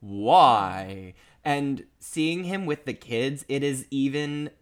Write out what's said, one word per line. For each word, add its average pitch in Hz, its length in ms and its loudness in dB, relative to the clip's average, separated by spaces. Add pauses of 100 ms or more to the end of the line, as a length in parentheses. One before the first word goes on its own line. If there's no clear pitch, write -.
Why? 98 1120 4 (300)
And 143 400 -2 (140)
seeing 165 460 -4
him 190 220 -6
with 147 180 -4
the 127 100 -6
kids, 131 540 -4
it 139 140 -2
is 135 280 -2
even 147 600 -2 (120)